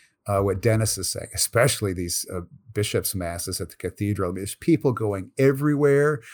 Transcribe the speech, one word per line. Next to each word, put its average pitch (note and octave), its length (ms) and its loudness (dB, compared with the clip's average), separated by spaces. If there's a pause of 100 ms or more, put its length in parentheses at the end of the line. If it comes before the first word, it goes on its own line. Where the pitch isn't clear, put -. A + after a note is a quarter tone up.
(280)
uh, G2 140 2
what F#2+ 200 0
Dennis A2 360 2
is F#2 120 -6
saying, - 240 -8
especially A#2 600 2
these, F2 400 -4
uh, F#2 80 -6 (320)
bishops' G#2 420 -2
masses F2 460 -6
at F2 80 -8
the - 80 -20
cathedral. F#2+ 560 -2
There's F#2+ 220 -8
people D3 360 2
going G2+ 480 -4
everywhere. C#3+ 840 4 (120)